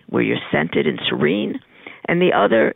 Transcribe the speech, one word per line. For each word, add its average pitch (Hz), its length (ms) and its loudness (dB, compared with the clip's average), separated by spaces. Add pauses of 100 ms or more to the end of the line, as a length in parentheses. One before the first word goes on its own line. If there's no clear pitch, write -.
where - 140 0
you're 113 160 0 (140)
centered 147 340 0
and 151 140 -2 (100)
serene, 196 500 -2 (480)
and 175 140 2
the 185 120 4
other 220 420 2